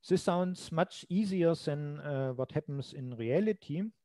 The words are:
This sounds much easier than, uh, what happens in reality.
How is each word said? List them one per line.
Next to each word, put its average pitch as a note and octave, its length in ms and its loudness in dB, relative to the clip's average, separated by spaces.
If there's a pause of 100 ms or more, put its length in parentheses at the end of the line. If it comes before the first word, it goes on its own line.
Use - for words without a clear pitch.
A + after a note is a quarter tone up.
This F3+ 140 4
sounds F3+ 500 0
much E3 380 0
easier F#3 460 4
than, D3 460 -4
uh, C3+ 320 -2
what B2+ 180 -2
happens C#3+ 420 -4
in B2+ 220 -8
reality. D#3 680 0 (240)